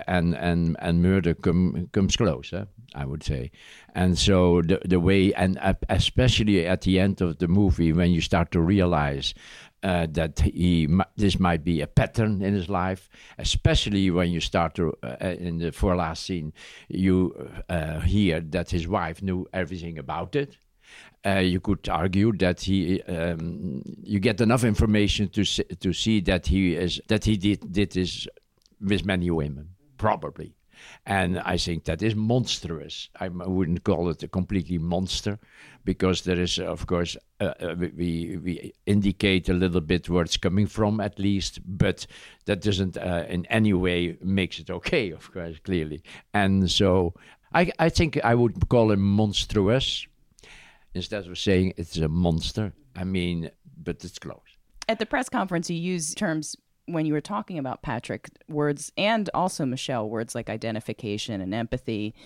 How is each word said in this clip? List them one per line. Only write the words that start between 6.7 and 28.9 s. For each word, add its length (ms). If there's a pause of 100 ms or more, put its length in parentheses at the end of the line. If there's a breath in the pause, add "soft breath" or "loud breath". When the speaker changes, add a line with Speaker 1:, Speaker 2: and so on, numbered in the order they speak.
Speaker 1:
the 180
end 220
of 160
the 100
movie, 460
when 160
you 120
start 320
to 60
realize, 760 (480 loud breath)
uh, 300
that 260
he 480
mi-, 160 (120)
this 240
might 240
be 180
a 60
pattern 540
in 140
his 120
life, 400 (300 loud breath)
especially 720
when 220
you 80
start 340
to, 200 (100)
uh, 120 (240)
in 200
the 120
four 240
last 300
scene, 280 (360 loud breath)
you, 640 (180)
uh, 300
hear 420
that 300
his 160
wife 340
knew 320
everything 460
about 360
it. 220 (680 loud breath)
Uh, 140
you 220
could 280
argue 480
that 260
he, 420
um, 800 (200)
you 160
get 220
enough 220
information 680
to 120
s-, 180 (200)
to 140
see 260
that 280
he 280
is, 240 (100)
that 140
he 140
did, 340
did 200
this 360 (540)
with 240